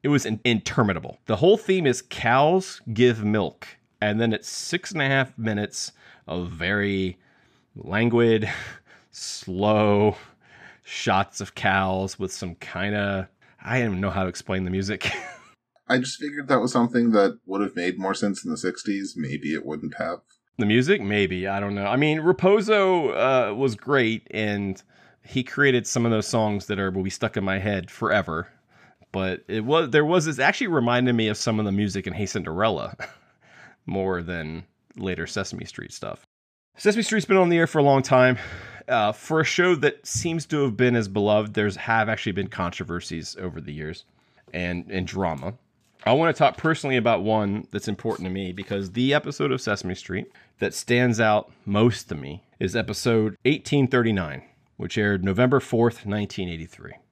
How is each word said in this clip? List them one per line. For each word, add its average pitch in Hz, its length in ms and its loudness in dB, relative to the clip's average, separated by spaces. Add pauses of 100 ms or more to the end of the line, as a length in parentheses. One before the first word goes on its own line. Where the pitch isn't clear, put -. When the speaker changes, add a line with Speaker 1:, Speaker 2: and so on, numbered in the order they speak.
Speaker 1:
It 147 60 -2
was 143 180 2
in-, 110 180 -2
interminable. 104 800 0
The 110 100 0
whole 190 200 6
theme 185 300 0
is 123 160 2
cows 151 800 2 (120)
give 113 320 4
milk, 104 420 0 (340)
and 107 200 0
then 113 120 2
it's - 160 -6
six - 440 -8
and 160 80 -4
a 139 60 0
half 135 320 0
minutes 107 540 -4 (360)
of 87 220 -6
very 95 680 -2 (560)
languid, 113 760 2 (320)
<laughs> - 300 -20
slow 104 1040 2 (680)
shots - 580 -2
of 98 140 -10
cows 95 640 0
with 92 140 -4
some 87 240 -10
kinda, 98 720 -4 (360)
I 123 140 -2
don't 117 100 0
even 92 120 -2
know 98 100 0
how 95 140 -2
to 92 40 -2
explain 92 360 -4
the 90 60 -2
music. 95 400 -2 (400)
<laughs> - 380 -20
Speaker 2:
I 127 100 4
just 131 220 -6
figured 143 280 -10
that 135 120 4
was 127 120 0
something 120 400 4
that 98 340 4
would 98 160 -4
have 95 140 -4
made 90 220 -2
more 95 160 -2
sense 101 300 -4
in 90 60 -6
the 78 60 -4
sixties. 98 600 -4
Maybe 73 380 -6
it - 100 -8
wouldn't 73 340 -8
have. 85 200 -6 (400)
Speaker 1:
The 110 80 0
music? 127 340 4
Maybe. 98 460 0
I 98 140 -4
don't 101 140 -4
know. 101 120 -4
I 113 100 0
mean, 151 240 2
Raposo, 175 1300 2
uh, 104 40 -4
was 123 220 0
great, 113 540 0
and 101 520 -2 (420)
he 131 200 -4
created 131 420 2
some 120 180 0
of 117 60 2
those 107 160 2
songs 107 400 0
that 101 140 -2
are, 95 100 0
will 92 120 -2
be 95 80 -4
stuck - 260 -6
in 101 80 -2
my 95 140 0
head 95 320 -4
forever. 85 580 -2 (640)
But 95 360 -4
it 107 160 -4
was, 147 260 2
there 151 140 4
was, 165 200 2
this 151 140 -4
actually 196 300 0
reminded 123 460 2
me 110 140 2
of 104 80 -2
some 107 240 -2
of 107 60 -2
the 101 60 -2
music 98 340 -2
in 90 80 -8
Hey 98 120 -4
Cinderella 87 680 -4 (440)
<laughs> - 460 -20
more 95 360 -2
than 82 420 -8 (320)
later 85 300 -4
Sesame - 400 -8
Street - 260 -14
stuff. - 340 -12 (500)
Sesame 208 260 2
Street's 208 240 -2
been 190 100 4
on 180 120 6
the 170 100 4
air 165 80 4
for - 120 0
a 147 60 6
long 135 180 6
time. 127 360 4 (500)
Uh, 107 240 2
for 160 280 -2
a 151 40 2
show 180 300 4
that 143 320 0
seems 165 400 -2
to 147 160 0
have 117 140 0
been 123 200 4
as 110 120 2
beloved, 104 460 2
there's 104 220 0
have 113 320 0
actually 92 240 -4
been 92 160 -4
controversies 87 920 -8
over 85 200 -8
the 71 120 -14
years 78 320 -10 (500)
and, 87 360 -6
and 92 160 -4
drama. 87 480 -4 (500)
I 165 80 4
wanna 160 200 4
talk - 240 2
personally 151 400 0
about 110 280 2
one 107 480 0
that's 101 160 -6
important 104 380 -4
to 92 60 -4
me 95 200 -6
because 98 400 -6
the 127 200 2
episode 147 380 -2
of 127 100 -2
Sesame 95 360 -4
Street - 340 -8 (300)
that 151 120 -2
stands 120 460 2
out 107 320 2 (140)
most 107 460 2
to 92 40 -6
me 71 300 -12 (160)
is 95 160 -2
episode 110 680 0
eighteen 139 440 2
thirty-nine, 98 540 0 (340)
which - 220 -6
aired 101 260 0
November 123 340 4
fourth, 117 480 0
nineteen 101 420 -6
eighty-three. 80 440 -14 (200)